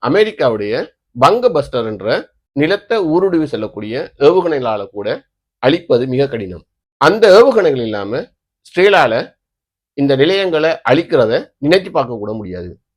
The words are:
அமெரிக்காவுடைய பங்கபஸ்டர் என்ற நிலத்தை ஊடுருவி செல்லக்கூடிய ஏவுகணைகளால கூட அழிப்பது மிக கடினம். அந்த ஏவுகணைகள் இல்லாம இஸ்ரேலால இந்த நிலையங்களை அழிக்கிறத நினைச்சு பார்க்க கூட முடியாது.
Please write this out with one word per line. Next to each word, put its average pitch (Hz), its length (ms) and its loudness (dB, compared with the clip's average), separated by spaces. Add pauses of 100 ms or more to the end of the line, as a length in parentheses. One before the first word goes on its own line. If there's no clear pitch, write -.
அமெரிக்காவுடைய 135 800 -2 (320)
பங்கபஸ்டர் 151 640 2
என்ற 110 500 -6 (180)
நிலத்தை 202 460 -2
ஊடுருவி 170 480 0
செல்லக்கூடிய 107 720 -8
ஏவுகணைகளால 139 680 0
கூட 104 380 -8 (340)
அழிப்பது 135 480 0
மிக 135 220 -2
கடினம். 98 380 -12 (300)
அந்த 202 320 4
ஏவுகணைகள் 190 540 4
இல்லாம 110 440 -6 (360)
இஸ்ரேலால 170 720 2 (580)
இந்த 139 240 0
நிலையங்களை 165 540 0
அழிக்கிறத 131 880 0
நினைச்சு 180 300 0
பார்க்க 127 260 -4
கூட 104 160 -8
முடியாது. 90 480 -12 (160)